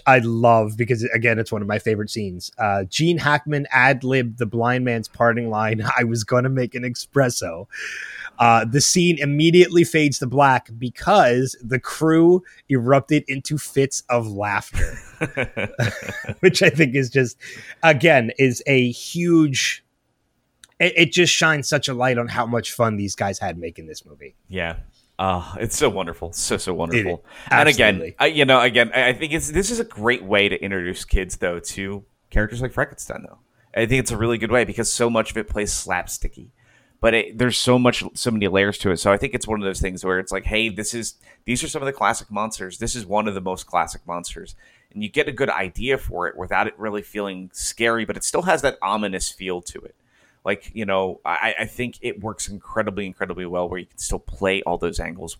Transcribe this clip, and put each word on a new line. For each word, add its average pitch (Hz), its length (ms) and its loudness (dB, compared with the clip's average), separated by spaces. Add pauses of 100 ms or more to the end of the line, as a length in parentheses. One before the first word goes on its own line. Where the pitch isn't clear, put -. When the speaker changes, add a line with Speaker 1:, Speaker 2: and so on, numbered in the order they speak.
Speaker 1:
I 131 140 8
love 113 580 4
because, 117 280 0
again, 113 340 0
it's 113 120 -4
one 107 120 -4
of 101 60 -6
my 107 100 -2
favorite 107 320 -2
scenes. 95 480 -8
Uh, 98 240 0
Gene 165 340 0
Hackman 147 540 0
ad-libbed 127 680 2
the 120 80 -2
blind 120 400 0
man's 117 220 -2
parting 117 420 2
line, 110 320 0 (100)
<laughs> 123 60 2
"I 123 60 2
was 117 200 0
gonna 123 260 2
make 127 260 -2
an 123 80 -6
espresso." 120 840 -2 (720)
Uh, 117 280 6
the 123 160 2
scene 175 360 4
immediately 170 680 6
fades 151 360 2
to 135 80 -4
black 131 500 4
because 127 840 2
the 123 160 -2
crew 165 640 4 (260)
erupted 139 580 2
into 139 300 -6
fits - 520 -2
of 120 180 0
laughter, 101 680 -2 (240)
<laughs> 120 520 -6 (160)
Speaker 2:
<laughs> - 540 -10
Speaker 1:
which 185 200 4
I 185 80 6
think 139 260 2
is 131 140 0
just, 131 280 0 (460)
again, 147 540 6
is 131 300 2
a 127 240 4
huge, 160 920 0 (960)
it, 175 160 4
it 170 160 4
just 175 220 4
shines 156 340 2
such 147 200 -2
a 135 60 -4
light 123 240 0
on 117 100 -2
how 117 180 -2
much 117 260 -4
fun 113 260 0
these 101 180 -4
guys 98 240 -4
had 87 180 -6
making 82 300 -12
this 78 180 -18
movie. 71 300 -20 (120)
Speaker 2:
Yeah. 85 300 -6 (420)
Uh, 92 400 -2
it's 113 160 -4
so 143 140 2
wonderful. 87 420 -6
So, - 260 -4
so 90 180 -4
wonderful. 87 480 -2 (240)
Speaker 1:
It, - 40 0
Speaker 2:
And 135 160 6
again, 117 280 4
Speaker 1:
absolutely. 82 240 -8
Speaker 2:
I, 135 80 4
you 151 180 2
know, 131 160 6
again, 120 320 2
I, 127 160 2
I 127 40 0
think 147 200 -6
it's, 151 160 -4
this 190 220 -2
is 233 80 -6
a 233 40 -2
great 110 400 -2
way 101 240 2
to 95 160 -2
introduce 92 420 -6
kids, 95 320 -2
though, 87 220 -4
to 98 440 -10 (260)
characters 107 320 -2
like 123 120 -6
Frankenstein, - 540 -6
though. - 120 -20 (360)
I 113 120 2
think 127 140 2
it's 117 100 -4
a 113 60 -4
really 113 200 0
good 107 140 -2
way 123 120 4
because 107 280 -4
so 120 180 0
much 110 220 0
of - 60 -6
it 107 120 -6
plays 104 220 -4
slapsticky. - 760 -6 (500)
But 113 140 4
it, 107 240 0
there's 123 200 0
so 127 200 4
much, 123 260 2 (120)
so - 160 -2
many 104 160 0
layers 98 320 2
to 101 120 -2
it. 80 60 0
So 101 140 2
I 101 60 4
think 135 180 -4
it's - 120 -6
one 107 120 -2
of 101 60 -6
those 95 140 -4
things 92 240 -4
where 92 160 0
it's 95 120 -8
like, 95 140 -6
hey, 110 240 0
this 107 260 -8
is, 113 200 -8 (300)
these 123 180 -4
are 156 40 -8
some 143 140 -8
of 135 40 -6
the 135 80 -4
classic 110 380 -2
monsters. 104 480 -8
This 117 160 -4
is 113 100 -10
one 104 220 -2
of 101 80 -4
the 95 60 -8
most 92 260 -8
classic - 400 -4
monsters. 87 480 -12 (360)
And 104 120 -10
you 101 60 -6
get 147 180 0
a 147 40 -8
good 147 180 -2
idea 104 500 -4
for 87 280 -6
it - 100 -8
without 92 280 -2
it 107 140 -8
really 104 240 -6
feeling 95 500 -8
scary, 117 520 -2
but 101 120 -8
it - 60 -10
still 170 200 -2
has 165 200 0
that 139 180 0
ominous 98 500 -2
feel 90 320 -6
to - 180 -14
it. - 140 -20 (480)
Like, - 300 -4
you 110 120 -6
know, 95 380 0
I, 87 360 0
I 113 60 -4
think 120 360 -10
it 110 200 -8
works 107 260 -10
incredibly, 101 580 -6
incredibly 92 400 -8
well 87 240 -4
where 92 100 -8
you 90 60 -12
can - 140 -20
still - 180 -4
play 95 460 -2
all 85 160 -2
those 85 200 -4
angles 82 400 -10